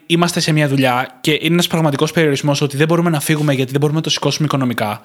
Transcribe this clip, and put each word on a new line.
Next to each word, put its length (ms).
είμαστε 340
σε 120
μια 160
δουλειά 540
και 100
είναι 220
ένας 140
πραγματικός 440
περιορισμός 500
ότι 160
δεν 100
μπορούμε 220
να 100
φύγουμε 340
γιατί 180
δεν 80
μπορούμε 180
να 60
το 60
σηκώσουμε 360
οικονομικά, 600